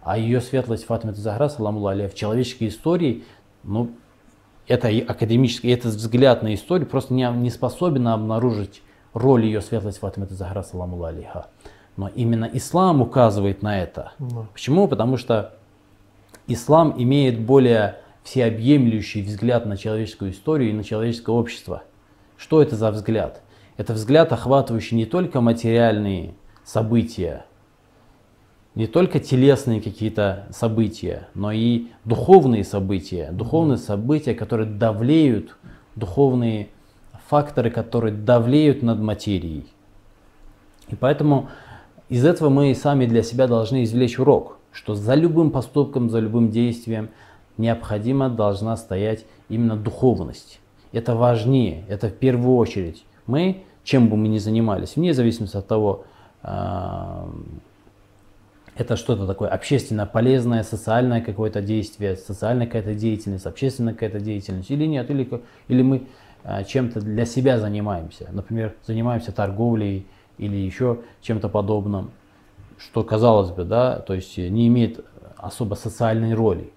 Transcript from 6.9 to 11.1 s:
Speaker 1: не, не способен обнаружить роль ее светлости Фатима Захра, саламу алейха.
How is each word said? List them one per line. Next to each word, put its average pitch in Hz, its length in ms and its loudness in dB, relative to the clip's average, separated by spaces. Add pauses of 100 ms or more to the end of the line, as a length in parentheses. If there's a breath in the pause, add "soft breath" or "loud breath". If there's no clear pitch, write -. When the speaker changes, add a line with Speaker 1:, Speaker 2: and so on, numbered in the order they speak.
Speaker 1:
не, 127 120 2 (100)
не 120 120 0
способен 127 580 -2
обнаружить 110 760 -2 (300 soft breath)
роль 117 320 4
ее 107 160 0
светлости 101 380 -6
Фатима 98 280 -8
Захра, 95 360 -8
саламу 90 400 -10
алейха. 80 440 -12 (500 loud breath)